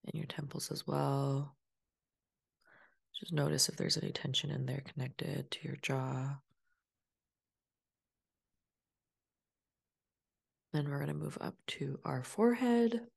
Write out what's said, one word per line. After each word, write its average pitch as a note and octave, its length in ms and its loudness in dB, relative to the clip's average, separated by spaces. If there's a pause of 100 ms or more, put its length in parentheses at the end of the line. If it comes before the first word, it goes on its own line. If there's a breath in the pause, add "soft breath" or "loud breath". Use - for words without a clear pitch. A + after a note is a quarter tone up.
And - 120 -10
your D#3 100 -4
temples - 460 -6
as - 120 -4
well. C#3 680 2 (1700 soft breath)
Just - 120 -8
notice D3 360 2
if - 80 -6
there's - 200 2
any - 140 -2
tension C#3+ 400 -2
in C3+ 160 0
there C3+ 160 -2 (100)
connected C#3 600 -4
to - 100 -6
your C#3+ 200 -4
jaw. C3 560 -2 (4000)
Then C#3+ 180 2
we're C#3+ 80 -2
gonna D3 160 0
move D3+ 260 -4
up - 140 -4 (140)
to C#3 360 -4
our C3 200 0
forehead. A#3 760 4 (140)